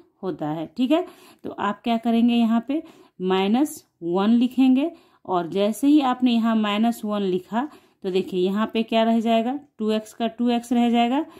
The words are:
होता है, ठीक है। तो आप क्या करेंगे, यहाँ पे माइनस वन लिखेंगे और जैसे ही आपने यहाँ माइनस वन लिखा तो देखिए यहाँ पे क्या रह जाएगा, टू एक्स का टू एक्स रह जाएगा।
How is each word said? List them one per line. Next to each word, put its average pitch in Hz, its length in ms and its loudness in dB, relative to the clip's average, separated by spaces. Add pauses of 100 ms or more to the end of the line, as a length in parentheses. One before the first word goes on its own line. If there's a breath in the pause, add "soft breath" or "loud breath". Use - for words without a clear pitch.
(220)
होता 156 260 -6
है, 156 200 -6
ठीक 247 220 -4
है। 339 140 2 (400 loud breath)
तो - 60 -12
आप 202 320 -6
क्या 233 160 0
करेंगे, 233 360 2
यहाँ 233 320 2
पे 311 160 -4 (400 loud breath)
माइनस 196 640 0 (200)
वन 190 280 0
लिखेंगे 262 580 2 (340 loud breath)
और 175 260 -2
जैसे 208 360 0
ही 294 160 6
आपने 254 300 2
यहाँ 226 240 2
माइनस 214 480 0
वन 208 180 -4
लिखा 196 460 -2 (340 soft breath)
तो 196 80 -4
देखिए 180 300 -2
यहाँ 196 340 0
पे 226 100 0
क्या 226 180 0
रह 226 180 2
जाएगा, 226 380 0 (200)
टू 214 120 -2
एक्स 214 240 -4
का 233 140 -4
टू 240 220 -2
एक्स 240 220 -4
रह 240 180 2
जाएगा। 240 340 0 (160 loud breath)